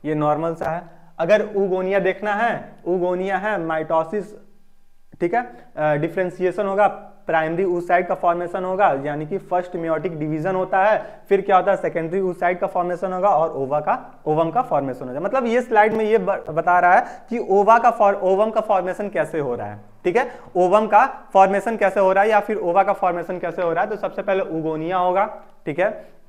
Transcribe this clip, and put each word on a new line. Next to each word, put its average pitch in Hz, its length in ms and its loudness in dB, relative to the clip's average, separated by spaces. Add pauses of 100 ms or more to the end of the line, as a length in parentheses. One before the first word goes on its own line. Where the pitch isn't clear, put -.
ये 151 100 -2
नॉर्मल 151 380 0
सा 165 160 -6
है। 175 320 -10 (180)
अगर 208 280 2
oogonia 190 540 0
देखना 190 320 -2
है, 208 360 -2 (200)
oogonia 180 420 -2
है 190 360 -2
mitosis, 160 560 -2 (960)
ठीक 175 120 -2
है, 233 180 -2 (260)
अ, 151 180 0
डिफरेंशिएशन 180 720 -2
होगा, 196 440 0 (180)
प्राइमरी 165 380 0
oocyte 175 420 0
का 190 80 0
फॉर्मेशन 180 480 -2
होगा, 185 300 2
यानी 147 320 -6
कि 190 120 -8
फर्स्ट 180 400 -4
meiotic 160 320 -4
डिवीजन 156 460 -4
होता 185 280 0
है, - 460 0
फिर 196 120 2
क्या 196 160 2
होता 180 140 4
है, 185 60 2
सेकेंडरी 165 440 -4
oocyte 180 380 -2
का 196 80 -2
फॉर्मेशन 185 460 -4
होगा 185 160 0
और 160 220 2
ओवा 135 280 -2
का, - 460 -4
ओवम 160 260 0
का 233 100 0
फॉर्मेशन 139 460 -4
होगा। 127 120 -8
मतलब 202 260 -2
ये 233 160 2
स्लाइड 220 320 2
में 220 120 -2
ये 220 120 2
ब-, 190 320 -2
बता 170 300 2
रहा 175 140 6
है 233 120 4 (240)
कि 233 100 -4 (100)
ओवा 208 300 6
का 233 120 4
फॉर-, 202 260 2
ओवम 190 340 2
का 220 100 0
फॉर्मेशन 196 480 -2
कैसे 156 300 -4
हो 127 160 -4
रहा 110 120 -8
है, 104 120 -12 (240)
ठीक 180 140 0
है, 254 140 0 (240)
ओवम 185 320 4
का 233 460 2
फॉर्मेशन 196 440 4
कैसे 196 220 2
हो 190 140 4
रहा 196 100 4
है 220 60 2
या 208 100 6
फिर 202 180 -2
ओवा 175 260 2
का 196 100 2
फॉर्मेशन 180 460 -2
कैसे 175 220 -6
हो 170 120 0
रहा 170 100 0
है। 214 60 -4
तो 214 60 -4
सबसे 202 260 -6
पहले 190 220 0
oogonia 160 500 -4
होगा, 185 500 0 (220)
ठीक 156 140 -6
है - 340 -2 (160)